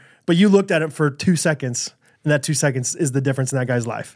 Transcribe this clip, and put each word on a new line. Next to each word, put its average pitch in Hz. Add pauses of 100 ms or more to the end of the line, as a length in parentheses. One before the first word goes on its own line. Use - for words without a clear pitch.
(260)
but 170
you 202
looked 196
at 160
it 156
for 151
two 165
seconds, 135 (300)
and 151
that 143
two 156
seconds 131
is 139
the 135
difference 131
in 139
that 127
guy's 120
life. 110